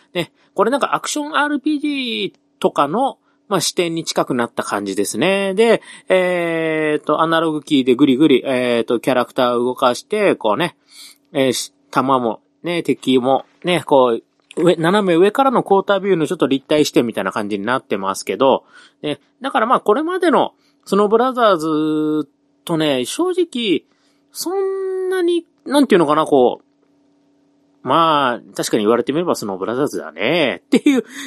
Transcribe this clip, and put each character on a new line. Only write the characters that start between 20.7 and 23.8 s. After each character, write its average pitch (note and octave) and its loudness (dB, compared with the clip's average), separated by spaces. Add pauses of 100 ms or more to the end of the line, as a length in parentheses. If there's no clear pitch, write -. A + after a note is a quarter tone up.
ス G3 -4
ノ G#3 2
ー - 2
ブ G#3+ 2
ラ B3+ 0
ザ A3+ 4
ー - 0
ズ D#3 -2 (360)
と E3+ -4
ね、 C#3 0
正 F4+ -4
直、 A#3+ -2 (480)